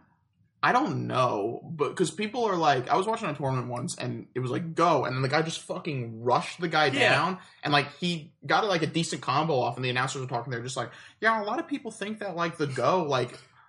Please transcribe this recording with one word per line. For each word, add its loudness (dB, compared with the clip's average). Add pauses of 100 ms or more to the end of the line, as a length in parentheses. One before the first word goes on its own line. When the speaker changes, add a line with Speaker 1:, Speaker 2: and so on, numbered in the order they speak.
(640)
Speaker 1:
I 6
don't 2
know, 0
but, -2
'cause 2
people -2
are 2
like, 2
I 2
was 2
watching -2
a -2
tournament -2
once, -6
and -6
it -4
was -2
like, -4
"Go," 4
and -2
then -2
the 2
guy 4
just -4
fucking -6
rushed 2
the 0
guy 4
Speaker 2:
Yeah. 4
Speaker 1:
down, 2 (240)
and, 0
like, 2
he -4 (140)
got, 4
like, 2
a 2
decent -2
combo 2
off, 0
and -6
the 0
announcers 0
were -6
talking, -4
they're -4
just -8
like, -4 (280)
"Yeah, 2
a -4
lot -2
of -6
people -8
think -8
that, -6
like, -2
the 0
Go, 2
like, 0 (320)